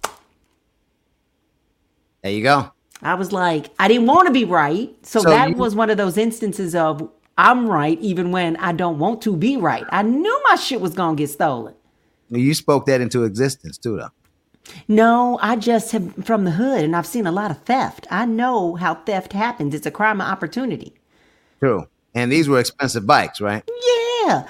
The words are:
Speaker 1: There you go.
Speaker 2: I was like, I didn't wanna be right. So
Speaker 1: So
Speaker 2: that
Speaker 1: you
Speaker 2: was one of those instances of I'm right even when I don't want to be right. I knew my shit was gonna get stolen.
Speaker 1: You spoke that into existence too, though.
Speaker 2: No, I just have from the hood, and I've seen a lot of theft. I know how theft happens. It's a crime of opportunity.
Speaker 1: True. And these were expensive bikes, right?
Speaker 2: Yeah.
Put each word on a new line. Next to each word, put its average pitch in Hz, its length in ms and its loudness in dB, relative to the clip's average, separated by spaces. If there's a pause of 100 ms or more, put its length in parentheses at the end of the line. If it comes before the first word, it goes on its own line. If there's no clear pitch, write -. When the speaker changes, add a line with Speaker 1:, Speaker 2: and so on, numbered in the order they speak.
(2250)
Speaker 1:
There 98 80 -4
you 107 120 -4
go. 135 280 2 (300)
Speaker 2:
I 165 120 -2
was 185 180 -4
like, 175 380 -2 (100)
I 196 80 2
didn't 233 200 4
wanna 285 240 6
be 247 140 2
right. 170 480 0 (120)
So 220 160 0
Speaker 1:
So 175 80 4
Speaker 2:
that 240 200 6
Speaker 1:
you 254 60 0
Speaker 2:
was 240 200 -2
one 214 140 2
of 214 80 2
those 196 200 0
instances 202 580 -2
of 156 340 -2 (280)
I'm 233 320 6
right 160 320 0
even 180 300 -2
when 175 260 0
I 180 140 -4
don't 170 280 -2
want 226 240 -2
to 208 140 0
be 233 200 0
right. 139 320 -2
I 190 120 0
knew 330 480 0
my 359 60 6
shit 262 260 -4
was 175 120 -4
gonna 165 220 -2
get 143 140 -2
stolen. 127 460 -4 (540)
Speaker 1:
You 127 240 2
spoke 143 340 2
that 135 120 4
into 123 240 0
existence 110 540 -4
too, 110 200 -6
though. - 120 -12 (800)
Speaker 2:
No, 233 540 4
I 220 140 0
just 226 380 0
have 190 200 -4 (120)
from 214 180 0
the 175 80 0
hood, 220 320 0
and 160 120 0
I've 170 120 -2
seen 226 180 -4
a 165 60 -2
lot 196 200 -4
of 135 120 -8
theft. - 480 -4
I 202 140 -2
know 226 500 0
how 165 200 -2
theft 190 360 -6
happens. 196 420 -4
It's 151 120 -8
a 151 60 -4
crime 214 280 0
of 175 80 -4
opportunity. 185 680 -6 (640)
Speaker 1:
True. 113 280 0 (260)
And 120 180 0
these 156 180 2
were 135 100 4
expensive 117 460 -4
bikes, 113 340 2
right? 104 240 -2 (640)
Speaker 2:
Yeah. 170 240 0